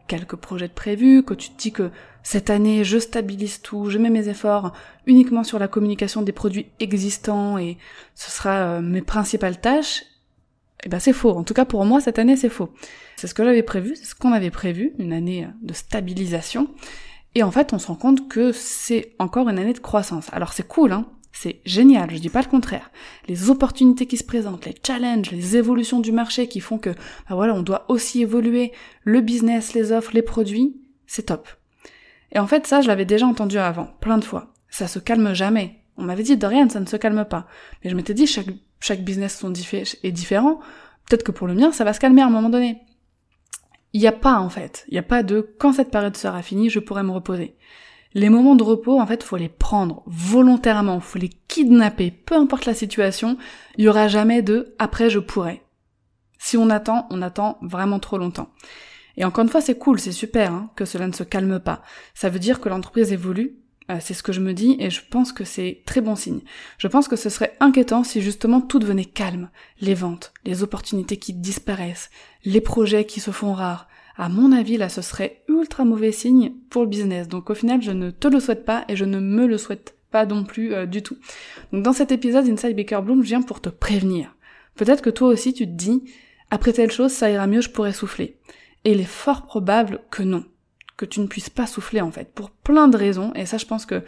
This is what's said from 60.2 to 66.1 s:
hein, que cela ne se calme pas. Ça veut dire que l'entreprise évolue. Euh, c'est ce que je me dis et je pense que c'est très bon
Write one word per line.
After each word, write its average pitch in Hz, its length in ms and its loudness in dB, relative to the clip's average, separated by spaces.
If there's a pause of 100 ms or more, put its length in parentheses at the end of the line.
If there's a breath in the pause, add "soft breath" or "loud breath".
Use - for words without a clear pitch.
hein, 208 240 -8
que 196 80 -4
cela 185 200 -6
ne 185 60 -4
se - 120 -8
calme 190 360 -2
pas. 160 220 -6 (320 loud breath)
Ça 190 160 -2
veut 180 100 -4
dire 254 220 0
que 214 80 -4
l'entreprise 190 420 0
évolue. 185 460 -4 (340)
Euh, 180 80 -6
c'est 180 140 -10
ce - 100 -14
que 196 80 -6
je 185 80 -4
me 190 140 -2
dis 240 260 2
et 196 100 -4
je - 120 -8 (100)
pense 247 220 0
que 202 100 -10
c'est 180 420 -8
très - 140 -4
bon 220 160 -2